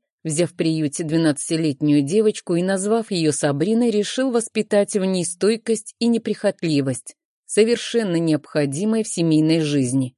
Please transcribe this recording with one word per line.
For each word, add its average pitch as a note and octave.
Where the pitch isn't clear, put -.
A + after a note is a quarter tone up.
взяв D#3+
в -
приюте D#3+
двенадцатилетнюю D3+
девочку F3+
и E3+
назвав G3+
ее D#3+
Сабриной, F#3
решил G#3
воспитать G#3+
в F#3+
ней F#3
стойкость A3
и A#3
неприхотливость, F#3
совершенно A3+
необходимые D#3+
в G#3+
семейной D#3+
жизни. C3+